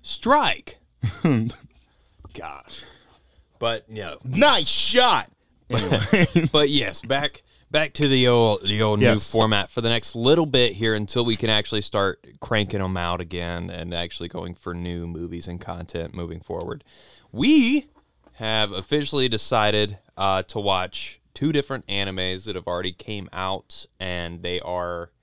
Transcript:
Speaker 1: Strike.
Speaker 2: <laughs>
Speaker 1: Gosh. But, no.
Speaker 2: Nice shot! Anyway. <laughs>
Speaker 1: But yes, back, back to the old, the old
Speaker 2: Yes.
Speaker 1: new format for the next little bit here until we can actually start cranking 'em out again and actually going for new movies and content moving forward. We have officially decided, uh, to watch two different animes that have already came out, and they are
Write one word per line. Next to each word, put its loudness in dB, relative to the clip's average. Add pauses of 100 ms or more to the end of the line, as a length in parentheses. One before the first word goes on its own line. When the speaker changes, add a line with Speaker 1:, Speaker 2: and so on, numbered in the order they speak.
Speaker 1:
Strike. 0 (440)
Speaker 2:
<laughs> - (1080)
Speaker 1:
Gosh. -16 (760)
But, -4
no. -10
Speaker 2:
Nice 4
shot! 4 (380)
Anyway. 0 (340)
<laughs> 2
Speaker 1:
But 4
yes, -2
back, -4 (280)
back 0
to 0
the 6
old, 4
the 0
old 2
Speaker 2:
Yes. 4
Speaker 1:
new 4
format 4
for -4
the 2
next -2
little 4
bit 2
here 0
until -2
we 2
can -2
actually 0
start -2 (140)
cranking -2
'em -2
out -2
again -6
and -8
actually -6
going -8
for -10
new -6
movies -8
and -10
content -8
moving -10
forward. -10 (480)
We 4 (460)
have 0
officially 0
decided, 2 (180)
uh, 2
to -8
watch -4 (140)
two -2
different -2
animes -2
that -6
have -6
already -2
came -12
out, -8 (140)
and -8
they -4
are -6 (120)